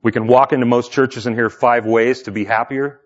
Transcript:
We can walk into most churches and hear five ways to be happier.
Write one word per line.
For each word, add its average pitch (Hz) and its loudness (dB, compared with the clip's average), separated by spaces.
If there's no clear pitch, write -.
We 117 0
can 113 -4
walk 127 4
into 127 0
most 120 0
churches 131 -2
and 117 -4
hear 110 -2
five 120 0
ways 117 0
to - -12
be 101 -6
happier. 135 -4